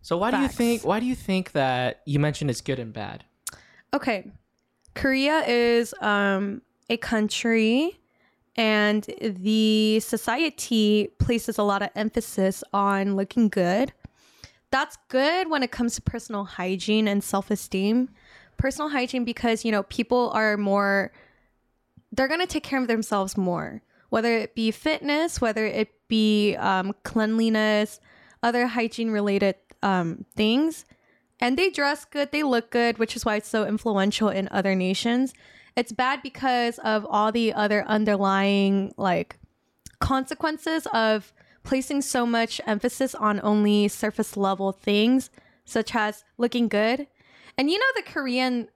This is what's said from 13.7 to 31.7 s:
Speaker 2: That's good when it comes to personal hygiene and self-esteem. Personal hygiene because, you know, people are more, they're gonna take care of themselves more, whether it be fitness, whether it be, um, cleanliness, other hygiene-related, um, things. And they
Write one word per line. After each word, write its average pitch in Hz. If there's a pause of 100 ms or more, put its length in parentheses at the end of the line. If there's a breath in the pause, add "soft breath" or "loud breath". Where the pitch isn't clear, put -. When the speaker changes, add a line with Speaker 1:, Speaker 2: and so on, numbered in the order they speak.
Speaker 2:
That's 277 (120)
good 320
when 285
it 240
comes 233
to -
personal 214
hygiene 190
and 202
self-esteem. 208 (480 loud breath)
Personal 294
hygiene 254
because, 233
you 226
know, 202
people 247
are 214
more, 196 (1000 soft breath)
they're 262
gonna 339
take -
care 269
of 247
themselves 208
more, 175 (260 soft breath)
whether 226
it 214
be 220
fitness, 302
whether 220
it 214 (180)
be, 214
um, 190 (100)
cleanliness, 214 (420 soft breath)
other 240
hygiene-related, 214 (280)
um, 180 (100)
things. 262 (580 soft breath)
And 254
they 370